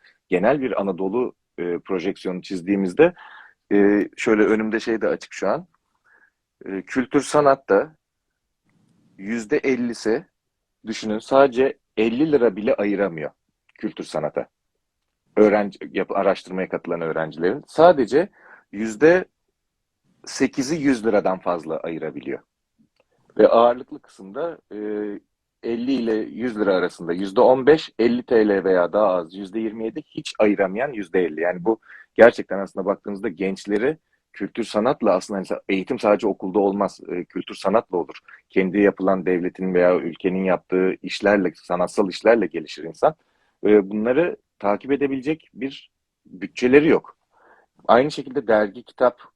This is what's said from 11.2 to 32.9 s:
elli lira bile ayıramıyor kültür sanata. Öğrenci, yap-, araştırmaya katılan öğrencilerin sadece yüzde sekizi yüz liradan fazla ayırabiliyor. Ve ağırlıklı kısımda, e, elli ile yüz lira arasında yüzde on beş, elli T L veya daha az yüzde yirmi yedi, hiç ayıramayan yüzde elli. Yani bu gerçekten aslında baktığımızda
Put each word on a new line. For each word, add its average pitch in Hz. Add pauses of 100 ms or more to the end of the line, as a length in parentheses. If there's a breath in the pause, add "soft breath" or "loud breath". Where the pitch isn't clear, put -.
elli 117
lira 117
bile 104
ayıramıyor 95 (440)
kültür 98
sanata. 76 (920)
Öğrenci, 104 (120)
yap-, 95
araştırmaya 92
katılan 85
öğrencilerin 80
sadece 156 (420 soft breath)
yüzde 113 (1000)
sekizi 135
yüz 135
liradan 95
fazla 80
ayırabiliyor. 78 (1000)
Ve 196
ağırlıklı 123
kısımda, 127 (140)
e, 101 (880)
elli 117
ile 117
yüz 107
lira 98
arasında 87
yüzde 95
on 127
beş, 156
elli 120
T 110
L 98
veya 87
daha 104
az 87
yüzde 98
yirmi 110
yedi, 113
hiç -
ayıramayan 104
yüzde 92
elli. 78
Yani 87
bu 110 (360 loud breath)
gerçekten 110
aslında 95
baktığımızda 101